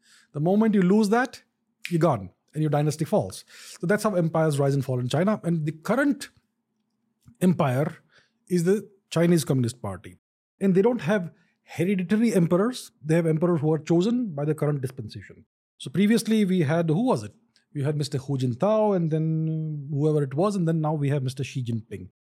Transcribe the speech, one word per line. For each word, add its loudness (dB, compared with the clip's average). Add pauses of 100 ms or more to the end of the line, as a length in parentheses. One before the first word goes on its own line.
(340)
The -8
moment 2
you 4
lose 4
that, -2 (480)
you're 0
gone 0 (240)
and -2
your 0
dynasty 0
falls. -2 (340)
So -6
that's 0
how 0
empires 0
rise 2
and 0
fall -2
in -4
China. 0
And -2
the -2
current -2 (1120)
empire 0 (500)
is 0
the 0 (220)
Chinese 4
Communist -2
Party. -12 (440)
And 2
they 4
don't 2
have -2 (320)
hereditary 0
emperors. 2 (120)
They 2
have 2
emperors 2
who 2
are 0
chosen 0
by -6
the 0
current -2
dispensation. -12 (320)
So -12
previously 2
we 2
had, 0
who 0
was 0
it? -14 (400)
We -6
had -2
Mister -4
Hu -4
Jintao 0
and 0
then -4
whoever 0
it -6
was. 0
And 0
then 0
now -2
we -2
have 0
Mister -4
Xi -6
Jinping, -8 (260)